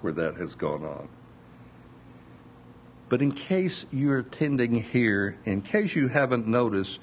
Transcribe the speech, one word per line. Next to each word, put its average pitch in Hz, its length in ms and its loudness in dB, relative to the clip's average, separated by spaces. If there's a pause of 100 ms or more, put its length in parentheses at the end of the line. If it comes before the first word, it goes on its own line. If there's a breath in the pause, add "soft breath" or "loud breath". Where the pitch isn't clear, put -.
where 82 120 -2
that 80 240 -2
has 80 180 -8
gone 76 300 -4
on. 71 240 -10 (2000)
But 123 140 2
in 139 100 2
case 185 580 -2
you're 139 280 2
attending 123 640 0
here, 101 600 2
in 98 180 -2
case 214 340 0
you 135 120 2
haven't 123 380 2
noticed, 110 560 2